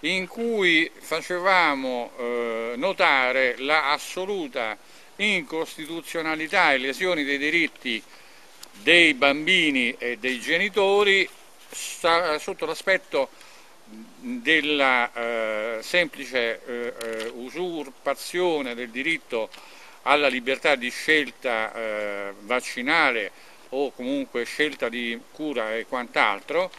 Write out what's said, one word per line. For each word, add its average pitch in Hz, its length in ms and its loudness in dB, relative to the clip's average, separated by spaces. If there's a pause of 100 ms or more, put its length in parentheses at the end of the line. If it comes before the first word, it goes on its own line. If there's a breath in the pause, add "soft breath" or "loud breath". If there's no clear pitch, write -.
in 180 260 0
cui 185 640 2
facevamo, 156 1200 0
eh, 117 580 -2
notare 131 840 2
la 143 320 2
assoluta 147 840 -4 (420 soft breath)
incostituzionalità 160 1500 -2
e 135 60 4
lesioni 139 480 0
dei 143 120 0
diritti 143 640 -2 (680 soft breath)
dei 165 420 4
bambini 139 840 2
e 120 200 -6
dei 123 220 -4
genitori 196 880 2 (420)
sta-, 165 680 0
sotto 180 260 -8
l'aspetto 160 640 0 (920 soft breath)
della, 131 920 2
eh, 113 680 -2
semplice, 131 840 -2
eh, 120 360 -6
eh, 113 340 -6
usurpazione 143 1400 -4
del 120 140 -10
diritto 127 600 -4 (540 loud breath)
alla 143 260 6
libertà 131 460 2
di 123 140 -4
scelta, 123 840 0
eh, 104 680 -6
vaccinale 123 880 0 (380 soft breath)
o 135 220 -2
comunque 123 540 -4
scelta 139 420 -2
di 117 320 -4 (140)
cura 120 420 -4
e 110 100 -6
quant'altro, 131 920 -2